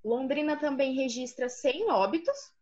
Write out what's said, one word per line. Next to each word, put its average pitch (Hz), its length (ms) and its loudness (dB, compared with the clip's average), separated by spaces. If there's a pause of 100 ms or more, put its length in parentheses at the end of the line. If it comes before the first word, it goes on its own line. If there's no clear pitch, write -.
Londrina 269 540 0
também 277 360 0
registra 254 540 -2
cem 294 420 0
óbitos. 330 600 0 (100)